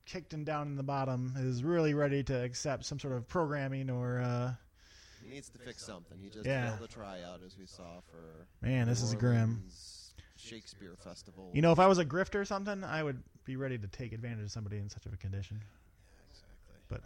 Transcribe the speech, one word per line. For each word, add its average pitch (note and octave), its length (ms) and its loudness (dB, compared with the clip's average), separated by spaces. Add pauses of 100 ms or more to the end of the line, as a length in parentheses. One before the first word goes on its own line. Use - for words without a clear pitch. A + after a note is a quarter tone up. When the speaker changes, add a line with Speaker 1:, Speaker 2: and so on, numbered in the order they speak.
Speaker 1:
kicked E3+ 280 -10
and D3+ 120 -4
down D3 220 0
in C#3+ 100 -4
the C#3 60 -2
bottom, C3 540 0
is B2+ 260 2
really D#3+ 300 6
ready C#3+ 300 4
to B2+ 200 2
accept B2+ 420 -2
some C#3+ 140 -4
sort C3+ 140 -2
of A#2+ 140 -2
programming C3+ 640 2
or, B2 320 0
uh, B2 320 2 (720)
Speaker 2:
He G#2 100 -16
needs C#3 160 -14
to - 100 -20
fix - 260 -12
something. F2+ 360 -12
He G2 80 -12
just G#2+ 160 -10
Speaker 1:
Yeah. B2+ 240 2
Speaker 2:
failed G#2+ 120 -4
the A#2 60 -10
tryout, F#2 580 -10
as F#2+ 120 -18
we G2 80 -16
saw, F2+ 340 -14 (120)
for D#2+ 340 -16 (160)
Speaker 1:
Man, B2 260 2
this A#2+ 140 2
Speaker 2:
New A#2+ 60 0
Speaker 1:
is A#2 80 0
grim. A#2 340 4
Speaker 2:
Orleans - 640 -8 (240)
Shakespeare G2 640 -14
Festival. F2+ 500 -14
Speaker 1:
You D3 80 6
know, E3 100 10
if D#3+ 80 8
I F#3 80 12
was F#3+ 100 10
a F3 80 4
grifter F#3 360 0
or G3+ 40 0
something, G3 380 -2
I D#3 180 -2
would C#3 220 -2 (220)
be C3 100 -6
ready C3 220 -2
to G2 100 -6
take A2+ 240 -8
advantage A2+ 340 -6
of G2+ 60 -6
somebody G#2 260 -4
in G2+ 120 -4
such - 180 -12
of G#2 60 -6
a F#2+ 40 -8
condition. G2 440 -6
Speaker 2:
Yeah, - 560 -20 (120)
exactly. - 460 -20 (140)
Speaker 1:
But - 160 -6